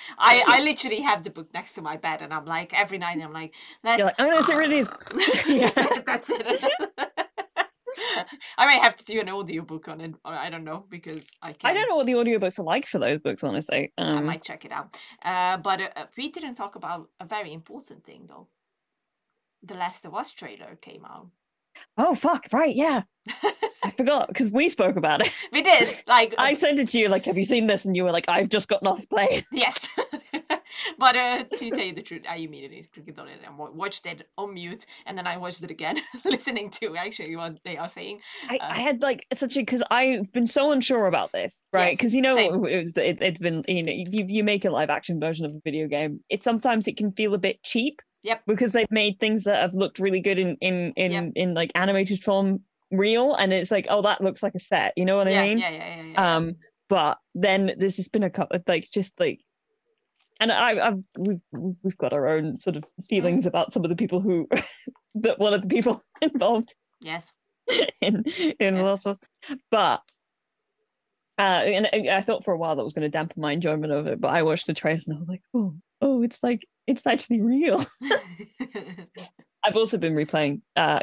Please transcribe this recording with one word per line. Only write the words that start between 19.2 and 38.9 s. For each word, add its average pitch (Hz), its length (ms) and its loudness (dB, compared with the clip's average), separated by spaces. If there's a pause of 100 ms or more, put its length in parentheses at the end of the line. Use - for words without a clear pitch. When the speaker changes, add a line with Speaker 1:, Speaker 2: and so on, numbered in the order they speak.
Speaker 1:
The 185 120 -16
Last 180 300 -6
of 160 80 -14
Us 240 180 -6
trailer - 500 -18
came - 240 -20
out. - 220 -20 (680)
Speaker 2:
Oh, 247 180 4
fuck, 302 360 0
right, 277 240 2
yeah. 277 280 2 (240)
Speaker 1:
<laughs> - 560 -4
Speaker 2:
I 202 80 -4
forgot, 269 440 2
'cause 220 160 2
we 285 180 4
spoke 190 280 2
about 156 280 2
it. - 60 -2 (200)
Speaker 1:
We 285 100 2
did, 285 460 4
like, 226 280 6
Speaker 2:
<laughs> - 20 -2
I 269 160 4
Speaker 1:
uh, - 20 2
Speaker 2:
sent 294 240 2
it 233 100 2
to 240 100 2
you, 208 100 4
like, 190 160 2
"Have 180 120 0
you 196 80 2
seen 233 220 2
this?" 202 180 2
And 190 100 0
you 180 80 2
were 180 80 2
like, 170 160 0
"I've 185 220 4
just - 180 0
gotten 202 200 0
off 370 140 0
the - 60 -16
plane." 415 400 2
<laughs> - 40 -16
Speaker 1:
Yes. - 420 0
<laughs> - 40 -6 (1000)
But, 254 180 6
uh, 247 280 0 (120)
to 233 160 -6
tell 202 140 -2
you 180 80 -6
the 170 80 -12
truth, - 280 -14
I 165 80 -8
immediately 151 560 -14
clicked 156 260 -20
on 135 80 -18
it 139 180 -20
and 147 120 -20
wa-, 147 140 -14
watched 190 340 -8
it - 220 -14 (100)
on 202 160 -8
mute, 180 320 -12 (200)
and 185 120 -10
then 180 100 -8
I 170 100 -4
watched 175 260 -10
it 165 80 -14
again, 160 260 -6 (160)
<laughs> 247 120 -16
listening 240 460 -2
to 160 240 -6
actually 170 400 -8
what 165 300 -10
they 175 120 -8
are 165 100 -8
saying. 202 340 -12 (280)
Speaker 2:
I, 254 80 -2
Speaker 1:
Uh, - 140 -4
Speaker 2:
I 196 80 -4
had, 247 220 0